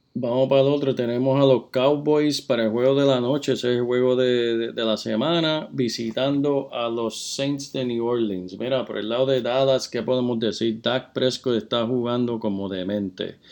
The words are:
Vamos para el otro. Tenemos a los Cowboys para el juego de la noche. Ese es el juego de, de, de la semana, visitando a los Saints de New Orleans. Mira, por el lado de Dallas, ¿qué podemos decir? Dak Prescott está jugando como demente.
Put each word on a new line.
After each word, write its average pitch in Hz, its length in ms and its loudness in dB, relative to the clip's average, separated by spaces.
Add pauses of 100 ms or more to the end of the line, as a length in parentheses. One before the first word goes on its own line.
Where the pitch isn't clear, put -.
(160)
Vamos 131 340 0
para 135 120 6
el 135 60 4
otro. 139 280 0
Tenemos 127 440 0
a 139 60 6
los 127 240 4
Cowboys 147 720 2
para 117 220 0
el 107 80 2
juego 131 280 4
de 139 60 4
la 131 160 4
noche. 139 320 0
Ese 123 180 0
es 120 60 2
el 123 60 0
juego 123 320 2
de, 120 420 2
de, 117 140 -4
de 117 120 -4
la 110 140 2
semana, 156 720 0
visitando 135 1000 -2
a 117 160 -4
los 117 460 -6
Saints 139 360 -6
de 131 140 -4
New 117 180 -2
Orleans. 98 540 -4
Mira, 127 260 -2
por 107 140 -8
el 104 120 -6
lado 127 180 0
de 131 160 0
Dallas, 131 440 2
¿qué 120 140 -4
podemos 123 380 0
decir? 113 420 -2
Dak 127 320 -4
Prescott 127 420 0
está 113 300 -2
jugando 120 540 -2
como 98 280 -4
demente. 95 680 -4 (160)